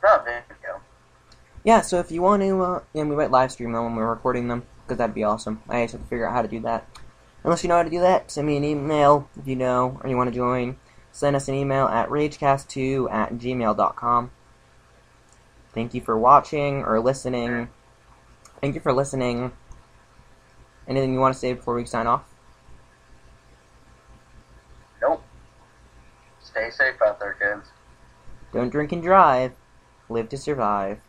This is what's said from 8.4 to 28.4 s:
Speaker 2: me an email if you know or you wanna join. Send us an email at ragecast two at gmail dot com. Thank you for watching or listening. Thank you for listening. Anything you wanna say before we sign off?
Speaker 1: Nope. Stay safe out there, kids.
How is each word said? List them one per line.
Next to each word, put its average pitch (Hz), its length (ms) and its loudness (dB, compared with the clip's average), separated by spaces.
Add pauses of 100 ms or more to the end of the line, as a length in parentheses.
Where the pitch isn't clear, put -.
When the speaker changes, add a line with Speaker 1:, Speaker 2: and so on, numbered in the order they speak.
Speaker 2:
me 147 100 0
an 143 80 -2
email 147 720 4
if 143 120 -12
you 131 80 -4
know 127 460 0
or 131 60 -6
you 131 80 0
wanna 123 140 0
join. 123 480 -2 (320)
Send 143 240 0
us 139 140 -2
an 135 60 -2
email 135 340 0
at 110 200 0
ragecast 143 600 0
two 131 420 -2
at 107 280 -2
gmail 120 380 0
dot 104 200 0
com. 120 340 0 (1400)
Thank 117 220 -6
you 123 60 -6
for 117 160 -2
watching 139 680 4
or - 160 2
listening. 120 680 -2 (920)
Thank 139 140 -2
you 156 60 -8
for 151 120 0
listening. 127 600 -2 (1400)
Anything 131 240 0
you 127 80 0
wanna 131 140 4
say 131 180 -4
before 120 220 -4
we 120 100 -4
sign 113 220 -4
off? 120 180 0 (2750)
Speaker 1:
Nope. 147 200 -2 (1160)
Stay 113 300 -6
safe 131 340 0
out 104 160 0
there, 101 140 -8
kids. 104 340 -4 (840)